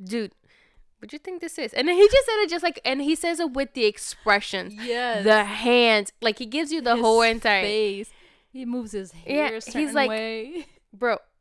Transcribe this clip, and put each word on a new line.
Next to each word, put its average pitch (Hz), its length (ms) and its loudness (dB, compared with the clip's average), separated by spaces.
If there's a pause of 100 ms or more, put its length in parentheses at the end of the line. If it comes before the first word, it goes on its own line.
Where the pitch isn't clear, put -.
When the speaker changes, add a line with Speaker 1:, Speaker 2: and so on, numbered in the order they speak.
Speaker 1:
"Dude, 208 300 -8 (680)
what 214 120 -20
do - 40 -16
you 302 60 -16
think 370 200 -14
this 339 180 -12
is?" 233 160 -8
And 285 140 0
then 349 80 2
he 403 120 10
just 508 180 4
said 440 140 0
it 359 100 2
just 339 140 -4
like, - 200 -2
and 269 180 -2
he 302 120 0
says 339 260 -2
it 311 120 -2
with 269 220 -4
the 247 100 0
expression, 202 880 -2
Speaker 2:
Yes. 233 520 -4
Speaker 1:
the 214 200 6
hands, 220 680 2 (100)
like, 220 160 0
he 254 80 -10
gives 285 260 -4
you 320 80 -4
the 233 160 2
Speaker 2:
His 233 80 0
Speaker 1:
whole 226 180 6
entire 220 400 2
Speaker 2:
face. 208 480 -2 (420)
He 262 120 -14
moves 240 280 -8
his 190 200 -10 (140)
Speaker 1:
Yeah, 269 80 -4
Speaker 2:
hair 294 140 0
a 220 60 -4
Speaker 1:
he's 220 100 -10
Speaker 2:
certain 285 300 -4
Speaker 1:
like, 269 160 2
Speaker 2:
way. 226 560 -8 (140)
<laughs> - 140 -20
Speaker 1:
"Bro, 226 240 -2 (220)